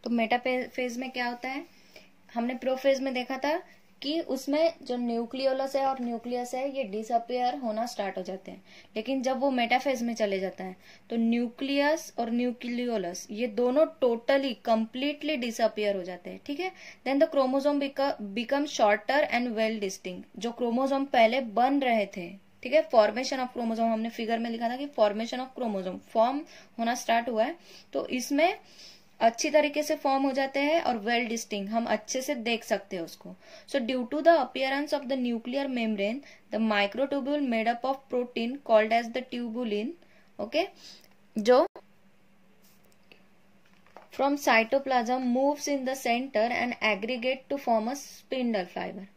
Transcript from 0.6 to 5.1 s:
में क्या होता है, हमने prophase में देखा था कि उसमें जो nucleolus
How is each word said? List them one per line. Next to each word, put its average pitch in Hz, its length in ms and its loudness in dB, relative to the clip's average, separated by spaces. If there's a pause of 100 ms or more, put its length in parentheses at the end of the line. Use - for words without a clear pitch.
में 254 140 -8
क्या 247 160 -4
होता 240 220 -6
है, 285 160 -6 (640)
हमने 240 260 -4
prophase 262 460 0
में 269 120 -2
देखा 247 240 -4
था 294 200 0 (440)
कि 311 200 -2
उसमें 294 520 0 (100)
जो 247 140 -4
nucleolus 262 800 -2